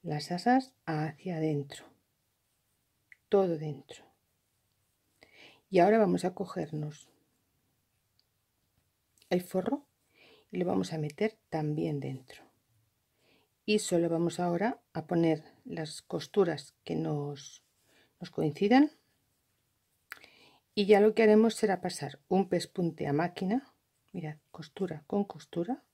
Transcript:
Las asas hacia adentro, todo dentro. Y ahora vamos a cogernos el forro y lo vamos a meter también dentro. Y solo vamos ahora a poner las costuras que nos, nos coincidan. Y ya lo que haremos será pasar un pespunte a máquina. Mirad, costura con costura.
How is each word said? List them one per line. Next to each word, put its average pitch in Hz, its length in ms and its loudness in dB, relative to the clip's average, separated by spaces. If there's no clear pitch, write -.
Las 151 280 -6
asas 247 420 2
hacia 160 520 -6
adentro, 147 480 -2
todo 185 280 2
dentro. 151 460 -10
Y 185 100 4
ahora 208 200 6
vamos 180 260 2
a 185 80 -2
cogernos 156 760 -8
el 180 120 2
forro 190 440 -4
y 185 60 -8
lo 175 80 -2
vamos 185 260 -2
a 165 60 -8
meter 156 400 -4
también 156 520 -4
dentro. 135 420 -12
Y 214 160 2
solo 170 300 0
vamos 165 320 -2
ahora 175 400 -2
a 160 140 -10
poner 165 380 2
las 160 380 -10
costuras 170 840 -2
que 147 120 -6
nos, 143 680 -6
nos - 120 -14
coincidan. 208 600 2
Y 202 140 0
ya 202 120 10
lo 214 140 6
que 226 80 2
haremos 220 320 8
será 190 260 0
pasar 143 480 -8
un 185 220 2
pespunte 165 560 -2
a 143 80 -2
máquina. 185 580 -2
Mirad, 156 240 -10
costura 160 560 -10
con 202 200 -2
costura. 175 580 -8